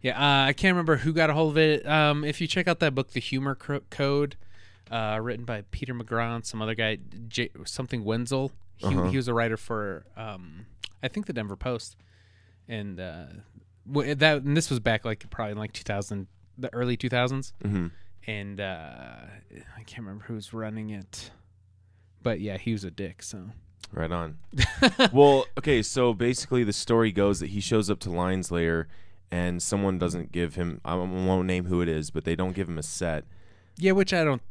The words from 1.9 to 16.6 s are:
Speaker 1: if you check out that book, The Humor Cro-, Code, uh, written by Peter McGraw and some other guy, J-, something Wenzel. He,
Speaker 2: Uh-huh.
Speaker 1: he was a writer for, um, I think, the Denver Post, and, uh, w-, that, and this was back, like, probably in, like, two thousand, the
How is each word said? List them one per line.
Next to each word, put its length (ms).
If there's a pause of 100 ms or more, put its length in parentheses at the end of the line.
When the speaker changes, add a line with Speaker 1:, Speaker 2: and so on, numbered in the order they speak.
Speaker 1:
if 160
you 60
check 220
out 120
that 140
book, 160
The 100
Humor 340
Cro-, 260 (100)
Code, 460 (540)
uh, 300
written 240
by 260
Peter 240
McGraw 420
and 100
some 160
other 120
guy, 240 (300)
J-, 220 (140)
something 400
Wenzel. 480 (240)
He, 100
Speaker 2:
Uh-huh. 240
Speaker 1:
he 60
was 120
a 60
writer 220
for, 500 (100)
um, 500 (360)
I 60
think, 180
the 60
Denver 240
Post, 400 (720)
and, 300
uh, 280 (600)
w-, 280
that, 280
and 140
this 140
was 100
back, 240
like, 260
probably 220
in, 60
like, 140
two 120
thousand, 440 (280)
the 160